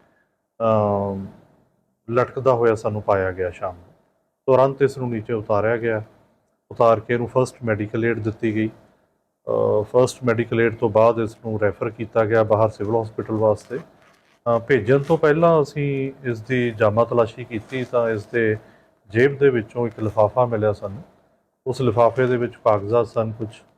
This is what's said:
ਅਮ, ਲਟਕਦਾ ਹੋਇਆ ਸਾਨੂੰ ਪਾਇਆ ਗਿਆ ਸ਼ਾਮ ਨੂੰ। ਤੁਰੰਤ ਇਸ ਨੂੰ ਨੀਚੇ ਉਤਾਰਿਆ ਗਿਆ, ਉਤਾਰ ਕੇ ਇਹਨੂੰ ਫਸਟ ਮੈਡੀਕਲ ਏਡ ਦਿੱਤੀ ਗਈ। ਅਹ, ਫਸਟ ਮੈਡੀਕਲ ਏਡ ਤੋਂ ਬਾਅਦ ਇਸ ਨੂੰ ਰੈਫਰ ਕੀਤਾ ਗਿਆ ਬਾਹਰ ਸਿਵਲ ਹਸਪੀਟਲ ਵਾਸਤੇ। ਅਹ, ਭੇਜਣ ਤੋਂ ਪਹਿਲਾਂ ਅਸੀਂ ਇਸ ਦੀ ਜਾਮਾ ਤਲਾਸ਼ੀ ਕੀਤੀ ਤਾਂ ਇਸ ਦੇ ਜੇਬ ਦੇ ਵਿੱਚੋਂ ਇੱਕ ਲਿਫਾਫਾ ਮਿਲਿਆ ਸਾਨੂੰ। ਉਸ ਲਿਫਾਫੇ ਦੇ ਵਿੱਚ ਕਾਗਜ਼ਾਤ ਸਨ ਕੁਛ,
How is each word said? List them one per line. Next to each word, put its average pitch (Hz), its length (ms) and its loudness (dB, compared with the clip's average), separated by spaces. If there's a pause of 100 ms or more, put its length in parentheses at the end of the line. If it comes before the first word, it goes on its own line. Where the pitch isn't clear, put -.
(600)
ਅਮ, 101 680 0 (840)
ਲਟਕਦਾ 123 420 0
ਹੋਇਆ 117 220 2
ਸਾਨੂੰ 107 260 -6
ਪਾਇਆ 95 300 0
ਗਿਆ 90 180 -4
ਸ਼ਾਮ 90 260 -10
ਨੂੰ। - 180 -20 (520)
ਤੁਰੰਤ 135 360 2
ਇਸ 139 160 0
ਨੂੰ 127 120 -6
ਨੀਚੇ 117 240 -6
ਉਤਾਰਿਆ 107 440 0
ਗਿਆ, 110 260 -4 (680)
ਉਤਾਰ 113 280 4
ਕੇ 120 140 -6
ਇਹਨੂੰ 117 240 -4
ਫਸਟ 127 260 0
ਮੈਡੀਕਲ 110 420 -4
ਏਡ 117 140 -2
ਦਿੱਤੀ 110 360 -4
ਗਈ। 110 140 -2 (800)
ਅਹ, 107 340 0
ਫਸਟ 123 400 0
ਮੈਡੀਕਲ 117 380 0
ਏਡ 113 140 0
ਤੋਂ 117 140 -2
ਬਾਅਦ 110 300 4
ਇਸ 110 260 -4
ਨੂੰ 107 140 -6
ਰੈਫਰ 107 300 -2
ਕੀਤਾ 110 360 -2
ਗਿਆ 110 180 2
ਬਾਹਰ 107 260 2
ਸਿਵਲ 110 320 -2
ਹਸਪੀਟਲ 110 320 -8
ਵਾਸਤੇ। 107 440 -2
ਅਹ, - 800 -6
ਭੇਜਣ 123 400 2
ਤੋਂ 156 180 0
ਪਹਿਲਾਂ 160 440 4
ਅਸੀਂ 139 500 -4 (120)
ਇਸ 120 180 -4
ਦੀ 123 300 -2
ਜਾਮਾ 110 320 2
ਤਲਾਸ਼ੀ 117 400 -2
ਕੀਤੀ 120 400 -8
ਤਾਂ 120 260 -2
ਇਸ 107 160 -6
ਦੇ 110 320 0 (520)
ਜੇਬ 127 280 2
ਦੇ 139 120 4
ਵਿੱਚੋਂ 120 380 -2
ਇੱਕ 113 120 -12
ਲਿਫਾਫਾ 110 460 2
ਮਿਲਿਆ 107 280 0
ਸਾਨੂੰ। 101 300 -12 (640)
ਉਸ 127 140 -4
ਲਿਫਾਫੇ 120 460 2
ਦੇ 123 100 0
ਵਿੱਚ 117 180 -4
ਕਾਗਜ਼ਾਤ 110 520 0
ਸਨ 110 240 -4
ਕੁਛ, 110 300 -12 (160)